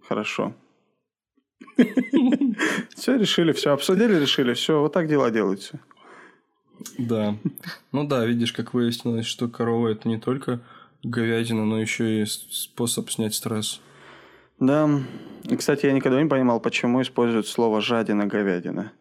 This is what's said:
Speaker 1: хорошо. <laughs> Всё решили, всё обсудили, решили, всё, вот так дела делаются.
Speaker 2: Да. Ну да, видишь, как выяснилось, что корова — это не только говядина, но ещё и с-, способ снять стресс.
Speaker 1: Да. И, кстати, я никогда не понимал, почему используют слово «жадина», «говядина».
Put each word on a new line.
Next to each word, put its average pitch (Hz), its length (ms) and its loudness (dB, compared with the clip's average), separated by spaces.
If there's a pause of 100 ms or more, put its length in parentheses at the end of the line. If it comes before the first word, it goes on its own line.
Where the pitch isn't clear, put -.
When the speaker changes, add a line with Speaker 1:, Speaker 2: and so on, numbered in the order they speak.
Speaker 1:
хорошо. 107 440 -4 (1200)
<laughs> 254 1200 0
Всё 262 200 0
решили, 175 360 2
всё 147 200 0
обсудили, 190 480 2
решили, 127 320 2
всё, 151 280 0
вот 151 120 2
так 175 160 0
дела 135 220 2
делаются. 98 480 -2 (1200)
Speaker 2:
Да. 110 380 0 (560)
Ну 143 120 -2
да, 131 220 0
видишь, 117 260 0
как 113 220 -8
выяснилось, 117 520 -2
что - 220 -4
корова — 117 440 0
это 110 160 -4
не 113 100 -2
только 123 420 -4 (440)
говядина, 117 600 0
но 110 160 0
ещё 110 240 -2
и 110 200 2
с-, - 260 -8
способ - 600 -6
снять 107 240 -4
стресс. 107 460 -6 (760)
Speaker 1:
Да. 147 300 4 (560)
И, 127 120 -2
кстати, 143 300 2
я 135 60 6
никогда 131 300 4
не 160 60 2
понимал, 127 320 2
почему 123 400 0
используют 117 460 2
слово 110 340 2
«жадина», 104 460 2
«говядина». 98 760 -2